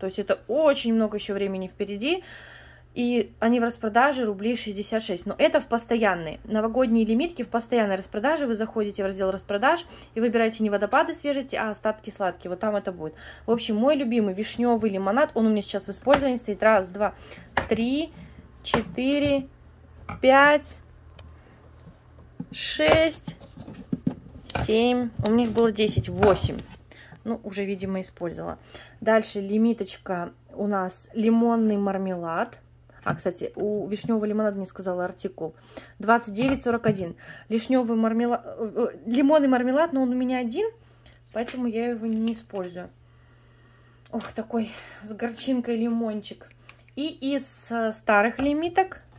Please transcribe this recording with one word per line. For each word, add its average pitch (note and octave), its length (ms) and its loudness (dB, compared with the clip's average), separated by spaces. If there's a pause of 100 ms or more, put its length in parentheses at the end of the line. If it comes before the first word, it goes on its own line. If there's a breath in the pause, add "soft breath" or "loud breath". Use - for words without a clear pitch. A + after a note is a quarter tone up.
То F#3+ 60 -6
есть F#3 120 -8
это G3+ 300 -2
очень C#4 440 2
много G#3+ 260 0
ещё G3+ 160 -6
времени F#3+ 340 -4
впереди. G#3+ 560 -4 (720 loud breath)
И A#3+ 440 0
они A#3 220 2
в - 20 0
распродаже A#3+ 640 2
рублей G#3+ 320 -2
шестьдесят A3 480 -4
шесть. F3+ 200 -6
Но G3+ 140 -6
это D#4 220 4
в - 60 -6
постоянной. G#3 760 0
Новогодние A3+ 640 2
лимитки B3 400 0
в - 40 -12
постоянной A#3 460 0
распродаже. A#3+ 500 -2
Вы A3+ 120 0
заходите G#3 480 -4
в - 20 0
раздел F#3+ 240 -2
"Распродаж" G#3 560 0 (300 loud breath)
и A3+ 40 -2
выбираете A3+ 440 2
не G#3 60 2
водопады C4 440 2
свежести, C#4+ 400 -4
а A3 160 -2
остатки G#3+ 400 -6
сладкие. F#3 400 -4
Вот F3+ 80 -6
там G#3+ 160 0
это G3+ 160 -4
будет. D#3+ 240 -10 (320 loud breath)
В A3 60 2
общем, A3+ 240 0
мой C4 180 4
любимый A#3 400 0
вишнёвый A3 560 0
лимонад. G3 440 2
Он A3+ 120 4
у A3 40 4
меня G#3 120 2
сейчас G3 220 -6
в G3+ 60 -10
использовании C4 480 2
стоит. G#3 220 -6
Раз, G#3 280 4
два, G3+ 260 -4 (540 loud breath)
три, C4+ 440 -2 (520 loud breath)
четыре, C4+ 840 0 (720)
пять, C#4+ 560 6 (1800 soft breath)
шесть, - 840 2 (1300)
семь. A#3+ 460 2 (160)
У G#3 40 2
меня A#3+ 140 4
их A3 80 -2
было A3+ 200 4
десять, G#3+ 360 0
восемь. F#3 500 4 (680 loud breath)
Ну, A3+ 200 -6
уже, G3 200 -6
видимо, F#3+ 360 -4
использовала. E3+ 580 -8 (420 loud breath)
Дальше A3 400 2
лимиточка G3 920 0 (200)
у G#3 140 -4
нас F#3+ 480 -2
лимонный A3+ 640 4
мармелад. F#3+ 800 -2 (460 loud breath)
А, - 100 -2
кстати, - 400 -6
у G#3 320 -4
вишнёвого G#3+ 400 -2
лимонада G#3 320 -2
не F#3+ 80 -6
сказала F3+ 400 -6
артикул. F3+ 480 -8 (440 loud breath)
Двадцать A3 360 2
девять C4 280 0
сорок A#3 240 0
один. F#3+ 300 0 (320 loud breath)
Вишнёвый A#3 480 0
мармелад, A3+ 480 0
э, A3+ 480 -4
э, - 140 -14
лимонный C#4 420 4
мармелад, C4 460 2
но C4+ 80 0
он B3 80 0
у B3 40 -2
меня B3+ 260 -2
один, C4 280 -2 (640 soft breath)
поэтому A#3+ 360 -4
я A3+ 180 -2
его A3+ 200 -4
не A3+ 280 -2
использую. F3+ 560 -10 (1200 soft breath)
Ох, - 220 -8
такой A3 400 -4 (300 loud breath)
с G#3+ 120 -14
горчинкой A#3+ 600 -4
лимончик. A3+ 760 -4 (460 loud breath)
И C#4+ 100 -4 (280)
из, - 360 -8
э, A3+ 220 -2
старых A3 480 2
лимиток E4+ 600 0 (180)